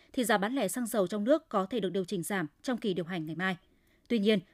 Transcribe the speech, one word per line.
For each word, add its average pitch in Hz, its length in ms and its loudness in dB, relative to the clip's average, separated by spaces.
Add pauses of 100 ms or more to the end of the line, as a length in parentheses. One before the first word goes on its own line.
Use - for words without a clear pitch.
(140)
thì 262 100 0
giá 214 140 4
bán 208 180 0
lẻ 240 120 0
xăng 247 200 -4
dầu 208 200 2
trong 208 160 -2
nước 294 260 2
có 190 160 2
thể 240 140 -4
được 185 100 -2
điều 185 160 -2
chỉnh 175 180 -4
giảm 180 240 -2 (140)
trong 254 160 -4
kỳ 202 160 -2
điều 170 120 -2
hành 165 200 -6
ngày 156 100 -6
mai. 185 220 -2 (500)
Tuy 233 120 2
nhiên, 208 200 4 (140)